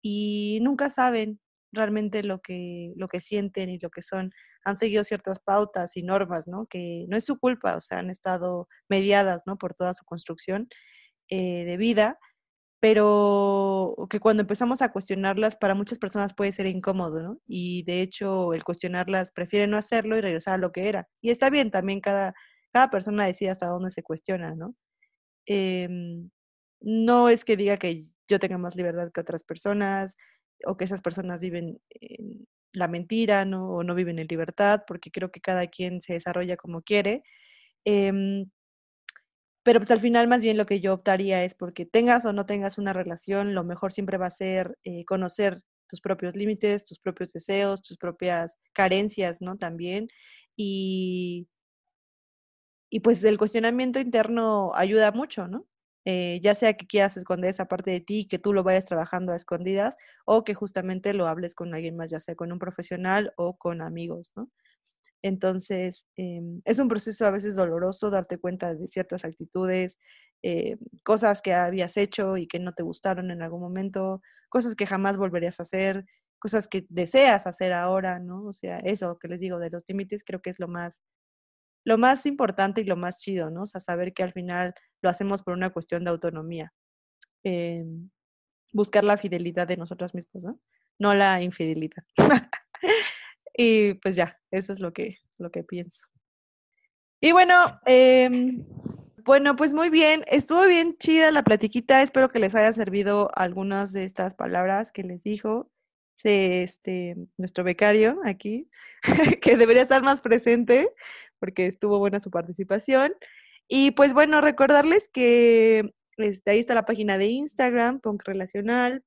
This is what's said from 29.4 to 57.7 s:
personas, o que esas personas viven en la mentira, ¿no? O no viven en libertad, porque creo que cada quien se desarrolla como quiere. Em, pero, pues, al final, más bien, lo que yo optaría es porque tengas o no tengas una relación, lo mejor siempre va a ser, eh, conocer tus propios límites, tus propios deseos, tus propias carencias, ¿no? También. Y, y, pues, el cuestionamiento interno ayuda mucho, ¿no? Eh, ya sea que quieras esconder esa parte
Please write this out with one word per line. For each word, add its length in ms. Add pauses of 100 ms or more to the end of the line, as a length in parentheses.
personas, 720 (500)
o 120
que 80
esas 160
personas 400
viven 380 (100)
en 580 (240)
la 160
mentira, 580
¿no? 220 (100)
O 60
no 120
viven 240
en 80
libertad, 600
porque 220
creo 220
que 100
cada 260
quien 360
se 100
desarrolla 420
como 280
quiere. 400 (600)
Em, 640 (1200)
pero, 140
pues, 100
al 100
final, 280
más 160
bien, 140
lo 100
que 120
yo 140
optaría 500
es 120
porque 320
tengas 380
o 80
no 120
tengas 320
una 160
relación, 640
lo 80
mejor 280
siempre 280
va 80
a 20
ser, 540
eh, 220
conocer 540 (300)
tus 120
propios 340
límites, 500
tus 140
propios 340
deseos, 480
tus 160
propias 580 (180)
carencias, 680
¿no? 160
También. 500 (480)
Y, 920 (1400)
y, 80
pues, 240
el 160
cuestionamiento 600
interno 760
ayuda 360
mucho, 360
¿no? 200 (380)
Eh, 380
ya 100
sea 220
que 100
quieras 320
esconder 320
esa 160
parte 240